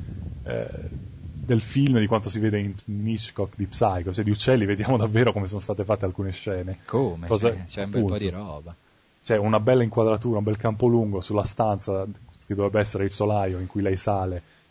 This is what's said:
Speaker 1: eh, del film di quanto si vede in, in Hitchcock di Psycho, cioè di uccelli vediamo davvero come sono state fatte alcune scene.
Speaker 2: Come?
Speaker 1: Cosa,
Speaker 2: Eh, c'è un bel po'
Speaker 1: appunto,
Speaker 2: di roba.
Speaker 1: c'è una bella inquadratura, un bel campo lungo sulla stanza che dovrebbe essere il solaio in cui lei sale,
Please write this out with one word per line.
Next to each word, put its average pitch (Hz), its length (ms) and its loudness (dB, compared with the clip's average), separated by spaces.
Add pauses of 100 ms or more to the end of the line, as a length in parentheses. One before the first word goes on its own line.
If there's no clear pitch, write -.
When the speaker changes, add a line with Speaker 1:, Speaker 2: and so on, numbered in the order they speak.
(440)
Speaker 1:
eh, 117 220 -4 (800)
del 120 160 2
film 135 380 2
di 107 80 4
quanto 107 240 0
si 107 80 -4
vede 104 200 2
in, 101 160 -4 (120)
in 104 200 -4
Hitchcock 110 500 -4
di 101 100 -4
Psycho, 92 460 0
cioè 104 120 -2
di 107 60 2
uccelli 113 340 4
vediamo 104 320 2
davvero 113 360 4
come 101 140 -4
sono 98 140 -6
state 98 240 -4
fatte 101 220 0
alcune 95 240 -4
scene. 92 560 -6
Speaker 2:
Come? 92 400 -2
Speaker 1:
Cosa, 113 260 4
Speaker 2:
Eh, 92 160 -8
c'è 101 160 -6
un 101 60 -6
bel 120 100 0
po' 104 60 4
Speaker 1:
appunto, 101 180 0
Speaker 2:
di 95 60 -2
roba. 85 440 -10 (480)
Speaker 1:
c'è 113 140 2
una 107 240 4
bella 127 220 6
inquadratura, 110 560 2
un 104 60 0
bel 107 120 0
campo 110 300 0
lungo 110 340 2
sulla 104 240 0
stanza 98 600 -2 (400)
che 104 80 -4
dovrebbe 101 260 2
essere 101 240 0
il 98 60 0
solaio 101 480 0
in 92 80 -6
cui 101 160 -4
lei 95 140 2
sale, 92 460 -2 (280)